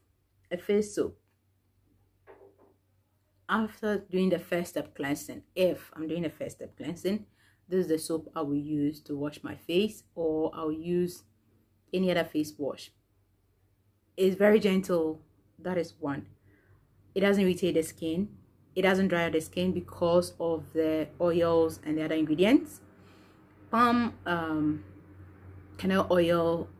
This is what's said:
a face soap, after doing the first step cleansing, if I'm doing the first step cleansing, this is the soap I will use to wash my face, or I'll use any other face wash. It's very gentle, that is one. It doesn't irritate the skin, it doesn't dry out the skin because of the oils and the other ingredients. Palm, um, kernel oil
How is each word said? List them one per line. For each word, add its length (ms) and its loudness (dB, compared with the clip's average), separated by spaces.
a 60 -6
face 380 -2
soap, 220 -4
after 520 -2
doing 300 0
the 100 0
first 320 -6
step 220 -8
cleansing, 500 -6
if 400 2
I'm 140 -8
doing 140 -4
the 60 -2
first 280 -12
step 180 -16
cleansing, 500 -6
this 140 2
is 40 -6
the 100 2
soap 380 -4
I 60 -4
will 140 -2
use 480 -2
to 120 -8
wash 260 -8
my 140 -10
face, 480 -2
or 380 0
I'll 200 -4
use 500 -2
any 180 2
other 140 2
face 320 -4
wash. 340 -8
It's 180 2
very 240 6
gentle, 640 0
that 180 -4
is 200 -4
one. 280 -6
It 60 0
doesn't 200 4
irritate 340 2
the 80 4
skin, 440 -4
it 60 -2
doesn't 260 4
dry 200 0
out 40 -4
the 80 2
skin 320 -2
because 680 0
of 320 -2
the 340 0
oils 640 2
and 120 -2
the 60 -2
other 120 -2
ingredients. 640 2
Palm, 420 4
um, 580 -2
kernel 340 0
oil 560 2